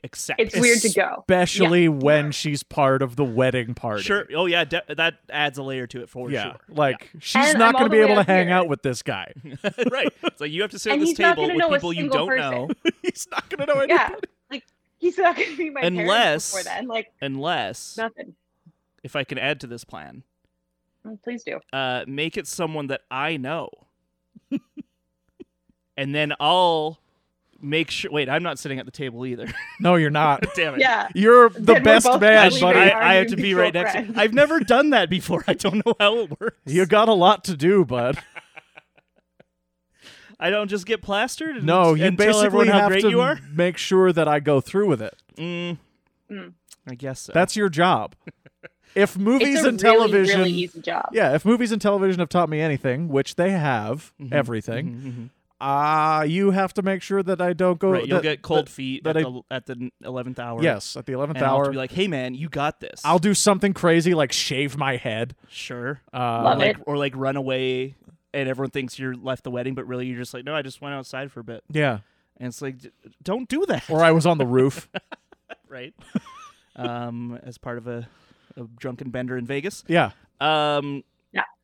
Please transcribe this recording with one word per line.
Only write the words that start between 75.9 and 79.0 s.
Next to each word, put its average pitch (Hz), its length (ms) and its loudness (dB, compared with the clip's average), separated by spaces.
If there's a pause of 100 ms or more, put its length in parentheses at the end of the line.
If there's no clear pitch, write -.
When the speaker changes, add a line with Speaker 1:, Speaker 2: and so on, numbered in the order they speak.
Speaker 1:
Um, 120 680 -10
as 123 120 -18
part 120 220 -12
of 117 80 -14
a, 120 220 -12 (480)
a 123 80 -16 (120)
drunken 127 340 -12